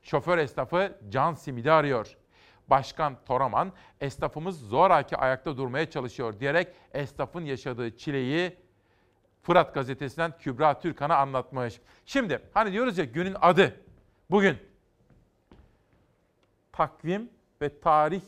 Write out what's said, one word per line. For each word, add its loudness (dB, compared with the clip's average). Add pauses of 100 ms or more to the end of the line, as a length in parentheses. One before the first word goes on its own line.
Şoför 0
esnafı -2 (120)
can 0
simidi -2
arıyor. 2 (500)
Başkan 0
Toraman, 0 (280)
"Esnafımız -6
zoraki 2
ayakta -2
durmaya -4
çalışıyor." -8
diyerek 0 (260)
esnafın -8
yaşadığı -8
çileyi -4 (720)
Fırat 2
gazetesinden -6
Kübra 0
Türkan'a -2
anlatmış. -2 (240)
Şimdi -2 (120)
hani 2
diyoruz -2
ya 0
günün -6
adı 6 (560)
bugün. 4 (2250)
Takvim -4 (320)
ve -6
tarih 2